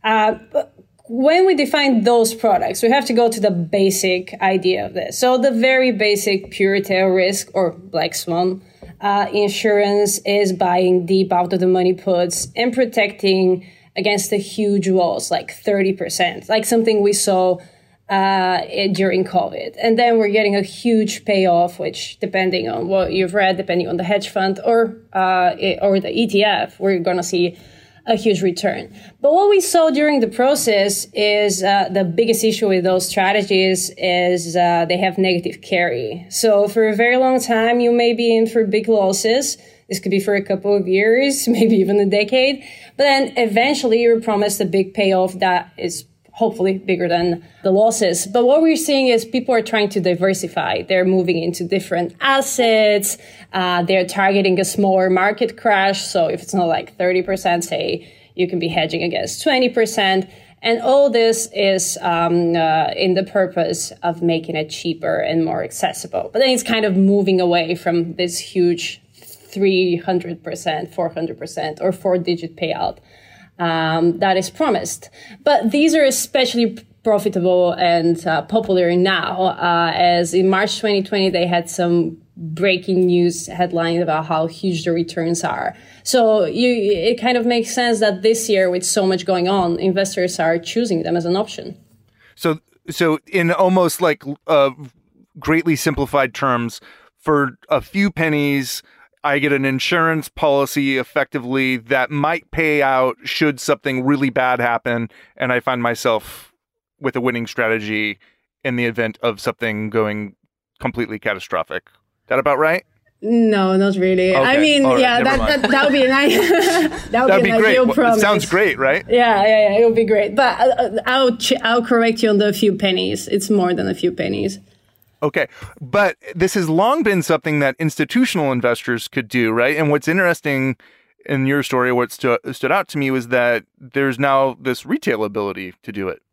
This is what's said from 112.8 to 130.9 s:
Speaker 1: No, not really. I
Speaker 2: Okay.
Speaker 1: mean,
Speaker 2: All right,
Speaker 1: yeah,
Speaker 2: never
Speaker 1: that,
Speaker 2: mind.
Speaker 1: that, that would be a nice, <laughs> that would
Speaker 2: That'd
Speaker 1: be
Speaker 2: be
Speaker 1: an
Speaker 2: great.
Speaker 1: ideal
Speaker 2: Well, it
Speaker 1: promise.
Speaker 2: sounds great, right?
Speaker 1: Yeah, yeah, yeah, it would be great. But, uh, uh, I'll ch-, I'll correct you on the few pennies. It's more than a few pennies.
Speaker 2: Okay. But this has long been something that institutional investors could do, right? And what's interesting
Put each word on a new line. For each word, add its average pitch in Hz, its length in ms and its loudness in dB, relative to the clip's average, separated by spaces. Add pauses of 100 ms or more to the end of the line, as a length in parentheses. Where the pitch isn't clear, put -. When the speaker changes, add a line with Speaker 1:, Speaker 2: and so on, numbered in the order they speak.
Speaker 1:
No, 208 560 2
not 196 200 2
really. 185 380 2
I 247 200 2
Speaker 2:
Okay. 294 60 2
Speaker 1:
mean, 294 240 4
Speaker 2:
All 262 80 4
right, 247 80 2
Speaker 1:
yeah, 247 180 2
Speaker 2:
never 247 60 0
Speaker 1:
that, 269 140 0
Speaker 2:
mind. 262 260 0
Speaker 1:
that, - 60 -2
that 277 140 2
would 285 80 2
be 277 120 2
a 254 40 2
nice, 285 300 2
<laughs> 339 720 0
that 233 120 0
would 262 80 2
Speaker 2:
That'd 196 140 4
Speaker 1:
be 233 60 2
Speaker 2:
be - 0 -
Speaker 1:
an 226 100 2
Speaker 2:
great. 214 100 4
Speaker 1:
ideal 254 140 4
Speaker 2:
Well, 233 80 2
it - 20 -4
Speaker 1:
promise. 233 260 4
Speaker 2:
sounds 202 260 2
great, 175 320 2
right? 135 300 0
Speaker 1:
Yeah, 233 340 2
yeah, 214 260 4
yeah, 202 100 2
it 233 60 6
would 226 120 4
be 226 80 2
great. 208 300 0
But, 240 260 2
uh, 233 40 4
uh, 233 420 0
I'll 254 300 2
ch-, - 160 -2 (100)
I'll 233 220 0
correct 233 380 0
you 220 80 2
on 208 80 2
the 208 140 2
few 202 220 0
pennies. 190 540 -4
It's 196 220 -4
more 180 240 2
than 196 140 -4
a 185 60 -4
few 180 180 -4
pennies. 196 460 -6 (640)
Speaker 2:
Okay. 151 240 -2 (340)
But 185 360 0 (180)
this 175 200 0
has 180 140 0
long 214 340 2
been 202 200 2
something 156 360 0
that 135 200 0
institutional 160 720 0
investors 120 580 -2
could 120 200 -6
do, 113 240 0
right? 123 240 0
And 151 140 0
what's 147 180 0
interesting 156 680 -2 (500)